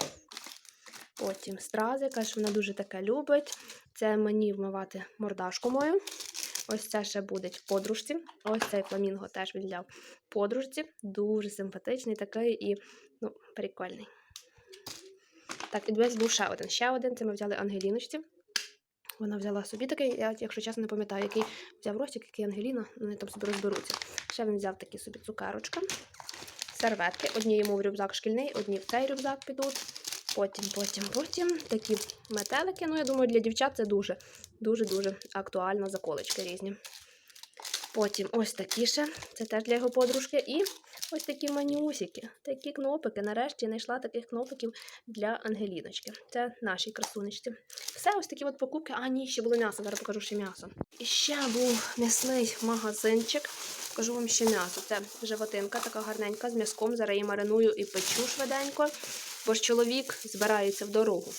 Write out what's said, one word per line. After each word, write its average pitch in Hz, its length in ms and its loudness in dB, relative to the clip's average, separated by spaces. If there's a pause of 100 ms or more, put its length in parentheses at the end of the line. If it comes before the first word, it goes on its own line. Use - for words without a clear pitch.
(1200)
Потім 196 400 -4
стрази, 254 500 0
каже, 226 200 -2
що 220 120 -2
вона 208 120 2
дуже 202 200 0
таке 196 280 -6
любить. 285 560 2 (360)
Це 214 240 2
мені 214 360 4
вмивати 190 500 -4 (160)
мордашку 196 500 -2
мою. 302 320 4 (640)
Ось 220 200 -2
це 214 160 0
ще 202 180 -2
буде 190 280 -4 (180)
подружці. 220 500 0 (260)
Ось 220 280 0
цей 202 120 2
фламінго 196 440 -2
теж 190 280 -4
він 196 100 -4
взяв 180 200 -6 (440)
подружці. 254 560 0 (180)
Дуже 208 460 0
симпатичний 202 680 -4
такий 220 380 2
і, 202 220 0 (460)
ну, 220 100 -4 (240)
прикольний. 196 520 -6 (1600)
Так, 214 200 -2
і - 20 4
дивись, 233 240 6
був 226 160 4
ще 196 160 4
один, - 220 -4
ще 247 220 2
один. 254 240 0
Це 233 100 -2
ми 208 80 2
взяли 208 220 0
Ангеліночці. 202 640 0 (1000)
Вона 208 180 -2
взяла 202 280 -2
собі 226 220 -4
такий, 269 320 2
я, 220 200 2
якщо 220 220 -4
чесно, 226 200 -2
не 220 60 0
пам'ятаю, 208 360 0
який 208 200 2 (380)
взяв 208 160 -2
Ростік, 247 280 -4
який - 200 -4
Ангеліна, 208 400 -2 (120)
вони 208 180 -4
там 202 140 -8
собі 208 180 -6
розберуться. 196 460 0 (400)
Ще 233 120 -2
він 214 120 2
взяв 196 200 -2
такі - 200 -12
собі 214 220 -12
цукерочки, 214 600 -6 (920)
серветки. 190 640 2
Одні 220 200 6
йому 208 180 4
в 196 60 2
рюкзак 202 340 0
шкільний, 240 380 0
одні 202 240 0
в 190 80 -8
цей 254 220 2
рюкзак 269 380 -2
підуть. 269 400 -2 (500)
Потім, 202 300 0 (100)
потім, 196 280 -2 (100)
потім 339 440 0 (100)
такі 214 300 0 (320)
метелики. 311 580 0
Ну, 311 100 2
я 302 60 2
думаю, 262 240 4
для 233 120 6
дівчат 226 380 2
це 226 80 2
дуже, 202 320 2 (420)
дуже, 220 260 2
дуже 196 300 0 (180)
актуально, 196 560 0
заколочки 185 540 -2
різні. 190 320 -6 (1200)
Потім 208 380 0
ось 220 220 2
такі 226 340 0
ще, 294 200 2 (260)
це 226 120 -6
теж 220 180 -2
для 240 120 2
його 240 140 2
подружки. 254 580 4
І 311 160 2 (480)
ось 311 120 -4
такі 285 280 -2
манюсики, 285 800 -2 (120)
такі 277 300 -6
кнопики. 269 500 -2
Нарешті 226 440 -2
я 220 40 0
знайшла 226 300 -2
таких 233 280 -6
кнопиків 240 460 -4 (340)
для 214 200 -2 (160)
Ангеліночки. 202 680 -4 (180)
Це 240 220 0 (100)
наші 202 300 -2
красунечки. 214 640 -6 (400)
Все, - 220 4
ось 330 100 0
такі 277 180 -6
от 277 120 -2
покупки. 277 400 -2
А, 247 100 0
ні, 262 200 0
ще 240 140 -2
було 233 140 4
м'ясо, 214 280 2
зараз 208 160 -2
покажу 208 220 -4
ще 208 140 -4
м'ясо. 190 320 -4 (320)
І 240 60 -6
ще 285 320 4 (160)
був 240 440 4
м'ясний 240 640 4
магазинчик. 226 880 2 (400)
Покажу 226 240 0
вам 240 140 0
ще 226 180 6
м'ясо. 185 360 4
Це 208 180 -2 (240)
животинка 214 560 -2
така 220 220 -2
гарненька, 214 480 -2
з 233 40 0
м'язком. 226 440 2
Зараз 208 160 4
її 202 100 4
мариную 208 480 6
і 202 140 0
печу 226 420 0
швиденько. 277 600 2 (600)
Бо 220 60 6
ж 220 80 2
чоловік 240 640 4
збирається 208 640 4
в 208 40 -4
дорогу. 208 500 4